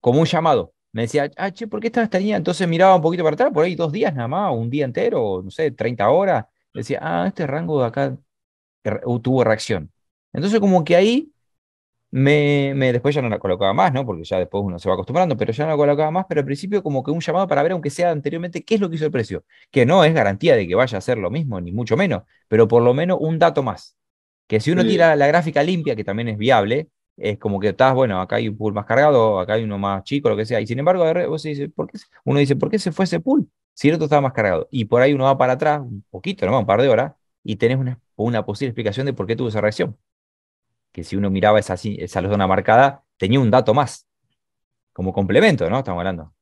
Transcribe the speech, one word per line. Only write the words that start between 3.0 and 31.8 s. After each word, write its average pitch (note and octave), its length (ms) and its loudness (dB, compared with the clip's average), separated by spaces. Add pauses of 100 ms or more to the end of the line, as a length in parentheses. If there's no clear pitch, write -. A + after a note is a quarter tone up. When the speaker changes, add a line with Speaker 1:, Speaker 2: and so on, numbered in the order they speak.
Speaker 1:
poquito E3+ 220 0
para D#3+ 120 2
atrás, B3+ 180 2
por D#3 100 2
ahí F3+ 120 0
dos E3 180 -2
días G#3 200 -2
nada A#2 140 -6
más, F3+ 260 -2
un A2+ 160 -4
día C#3+ 160 -2
entero, A#2 560 -2
no G2 80 -12
sé, D#3 220 -4
treinta A2+ 380 -2
horas. E3 360 2 (280)
Decía, A#2 280 -6
"Ah, E3+ 260 -2
este F3 200 -4
rango D#3 340 -2
de A#2+ 60 0
acá C3+ 300 -4 (680)
re-, G#2 180 -4 (220)
tuvo B2+ 220 2
reacción". G#2 460 -2 (420)
Entonces G3+ 260 0
como F#3 240 4
que E3+ 140 2
ahí A#3 340 2 (800)
me, C#3+ 640 2
me, C3 180 2
después C3+ 220 0
ya D3 60 0
no A#2+ 80 -4
la G2+ 100 -2
colocaba F#2+ 340 -2
más, E3+ 200 2
¿no? C3 120 -4
Porque E2+ 200 -8
ya F#2 140 -2
después G2 260 -4
uno F2+ 140 -6
se F#2+ 100 -4
va F#2+ 60 2
acostumbrando, C#3 420 -2
pero - 160 -2
ya D3 120 -4
no D#3+ 60 -2
la D3+ 60 0
colocaba D3 340 2
más, F#3 180 -4
pero D3+ 120 0
al C#3 40 -4
principio F#3 380 -4
como C#3 200 -4
que D3 80 -4
un D#3+ 100 -2
llamado F3+ 260 -2
para D3 160 0
ver, E3+ 100 0
aunque D3+ 160 -6
sea F3 220 0
anteriormente, E3 520 -6
qué A3 120 0
es G#3 60 0
lo F3+ 80 -2
que E3 80 -6
hizo D#3 80 -2
el D3 60 -2
precio. G2+ 340 -6 (260)
Que - 140 4
no E3+ 180 6
es D#3+ 100 4
garantía B2 440 2
de F#2+ 100 0
que F2+ 80 -2
vaya A2+ 220 2
a F#2 40 -4
ser B2 160 -2
lo F#2 140 -4
mismo, B2 300 -4
ni F2 100 -8
mucho A2+ 260 -2
menos, D#3+ 260 0 (260)
pero A2 180 6
por A#2 160 4
lo B2 100 6
menos F3 280 0
un D#3 180 -2
dato D3+ 240 2
más. - 340 -10 (500)
Que A2 120 0
si D3 120 0
uno F3+ 120 2
Speaker 2:
Sí. - 60 2
Speaker 1:
tira E3 260 4
la C#3+ 120 4
gráfica D3+ 360 2
limpia, D#3 320 -2
que G#2+ 80 -10
también A2+ 260 -6
es G#2+ 80 -6
viable, A#2 520 0 (280)
es G#2 200 -4
como G2+ 220 -4
que G#2 100 0
estás, C3 240 4
bueno, A#2 280 0
acá A2 160 -4
hay A2+ 100 -2
un G#2+ 100 -8
pool G#2+ 160 -4
más G#2 120 -6
cargado, A#2 540 4
acá F#2+ 140 -2
hay A2+ 100 -2
uno G2+ 140 -6
más G2 260 -4
chico, C#3+ 260 -4
lo G#2+ 80 0
que G#2+ 80 -4
sea, A2+ 160 -4
y G#2+ 60 -6
sin A#2+ 120 -6
embargo, F3 260 0
de D#3+ 80 0
re-, E3+ 140 -2
vos D#3 160 -8
dices, D3 320 -8
"¿Por E3 120 -6